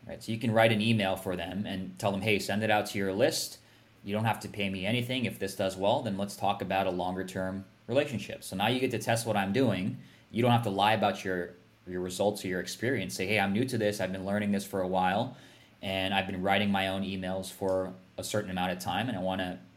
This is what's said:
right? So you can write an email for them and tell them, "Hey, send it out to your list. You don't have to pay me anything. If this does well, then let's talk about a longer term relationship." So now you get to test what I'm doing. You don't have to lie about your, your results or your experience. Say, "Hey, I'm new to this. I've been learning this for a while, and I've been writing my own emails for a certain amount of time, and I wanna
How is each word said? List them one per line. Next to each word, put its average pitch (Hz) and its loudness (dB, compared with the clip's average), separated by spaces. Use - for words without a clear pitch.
right? 85 -12
So - -6
you 117 -2
can 117 0
write 113 8
an 104 2
email 107 4
for 90 -4
them 92 -4
and 92 -6
tell 101 2
them, 98 -2
"Hey, 104 4
send 101 0
it 107 2
out 104 4
to - -4
your 95 0
list. 139 0
You 101 -4
don't 107 0
have 107 2
to 104 -10
pay 101 -4
me 95 -4
anything. 120 0
If 95 -2
this 95 -4
does 95 -2
well, 107 2
then 104 -4
let's 101 -4
talk 101 -2
about 95 0
a 92 0
longer 90 -2
term 95 -6
relationship." - -2
So - -10
now 98 2
you 123 2
get 127 0
to 107 -2
test 117 0
what 107 2
I'm 98 0
doing. 104 2
You 107 0
don't 120 6
have 117 6
to 107 0
lie 98 4
about 104 2
your, 90 -2
your 90 -4
results 98 0
or 101 -4
your 90 -2
experience. 98 -4
Say, 95 -2
"Hey, 104 4
I'm 98 2
new 117 2
to 131 -4
this. 104 0
I've 92 -2
been 95 -6
learning 101 0
this 98 0
for 98 -2
a 92 0
while, 92 0
and 95 -2
I've 95 0
been 92 -4
writing 101 4
my 95 2
own 98 -2
emails 95 -4
for 92 -2
a 92 -8
certain 101 -2
amount 90 0
of 90 -4
time, 98 -2
and 117 -4
I 90 -4
wanna 92 -2